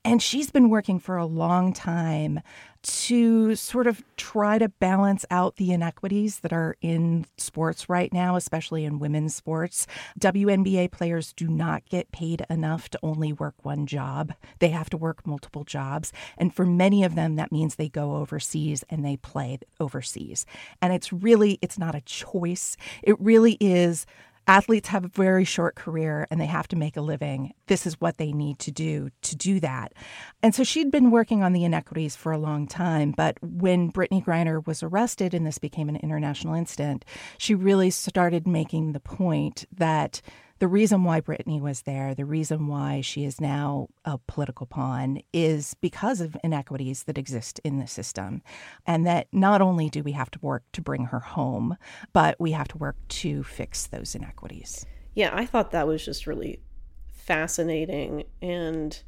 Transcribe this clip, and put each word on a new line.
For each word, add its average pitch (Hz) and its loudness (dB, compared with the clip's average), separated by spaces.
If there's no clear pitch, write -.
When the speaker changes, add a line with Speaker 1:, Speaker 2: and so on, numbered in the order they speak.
Speaker 1:
and 226 6
she's 277 -2
been 247 8
working 202 2
for 185 -4
a 170 0
long 170 2
time 156 -2
to 226 4
sort 240 0
of 233 0
try 208 0
to 220 4
balance 196 2
out 180 0
the 180 0
inequities 196 -2
that - -4
are 165 0
in 165 2
sports - -4
right 180 0
now, 180 2
especially 160 -4
in 147 -2
women's 151 0
sports. 160 -4
W 202 4
N 190 4
B 190 2
A 180 2
players 170 -4
do 165 -4
not 160 -2
get - -4
paid 165 -6
enough 160 -2
to - -10
only 156 -2
work 147 -6
one 143 -4
job. 139 -6
They 170 6
have 160 -4
to 170 -4
work 160 -6
multiple 147 -8
jobs. 143 -6
And 175 0
for 180 2
many 190 6
of 170 2
them, 160 0
that 156 -4
means 156 0
they 151 -4
go 147 -4
overseas 147 -4
and 151 -4
they 139 -2
play 135 -8
overseas. - -6
And 180 4
it's 180 -4
really, 208 6
it's - -4
not 165 -4
a 147 -6
choice. - -4
It 214 6
really 226 8
is. 175 4
Athletes 196 6
have 185 -2
a 180 -8
very 185 4
short 170 0
career 160 -4
and 160 0
they 151 -2
have 160 -2
to 185 -4
make 151 -2
a 147 -4
living. 143 -4
This 190 2
is 165 -6
what 170 0
they 151 -4
need 147 -4
to - -8
do 151 -4
to - -6
do 190 0
that. 131 -4
And 226 6
so 254 4
she'd 294 0
been 254 6
working 226 4
on 185 4
the 175 2
inequities 160 -2
for 160 -6
a 156 -2
long 151 -2
time. 156 0
But 156 0
when 175 2
Brittney 185 0
Griner 165 0
was 160 -4
arrested 185 0
and 165 0
this 156 -4
became 147 -4
an 151 -4
international 156 -4
incident, 147 -4
she - 0
really 190 4
started 175 0
making 160 0
the 147 -6
point 156 -2
that 160 -2
the 185 2
reason 196 6
why 165 2
Brittney 151 -4
was 139 -6
there, 135 -4
the 139 -6
reason 156 -2
why 143 -4
she 143 -6
is 143 -6
now 143 -4
a 143 -6
political 131 -8
pawn, 131 -4
is 160 0
because 202 -2
of 160 -8
inequities 139 -4
that 147 -6
exist 131 -8
in 139 -2
the 127 -6
system. - -8
And 165 2
that 175 2
not 196 6
only 170 2
do 151 -6
we 143 -4
have 143 -4
to - -16
work 139 -4
to 170 -10
bring 139 -4
her 123 -6
home, 123 -4
but 156 4
we 165 0
have 151 -4
to - -14
work 143 -6
to 147 -6
fix - -10
those - -10
inequities. - -14
Speaker 2:
Yeah, 208 2
I 233 -2
thought 226 0
that 156 0
was 156 -2
just - -8
really - -8
fascinating 160 -4
and, 160 -6